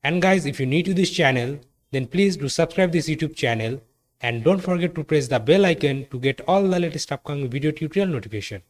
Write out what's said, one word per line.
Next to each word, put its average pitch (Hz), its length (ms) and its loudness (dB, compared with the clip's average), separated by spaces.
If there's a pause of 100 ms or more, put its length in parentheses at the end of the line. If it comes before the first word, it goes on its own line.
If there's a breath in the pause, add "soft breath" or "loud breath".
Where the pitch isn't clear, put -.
And 180 180 0
guys, 190 240 4
if 139 160 -4
you're 131 80 0
new 160 140 2
to 185 100 -2
this 175 180 2
channel, 131 480 0 (320)
then 131 160 -2
please 185 300 2
do 139 140 -4
subscribe 170 420 0
this 156 160 0
YouTube 156 260 -2
channel 117 460 -2 (400)
and 117 240 -4
don't 185 160 4
forget 175 340 -2
to 156 100 -6
press 143 240 0
the 123 120 0
bell 170 240 6
icon 139 460 0
to 127 80 -8
get 135 280 -2
all 196 180 4
the 185 140 2
latest 156 340 -4
upcoming 143 360 -6
video 135 220 -2
tutorial 156 380 -2
notification. 104 600 -6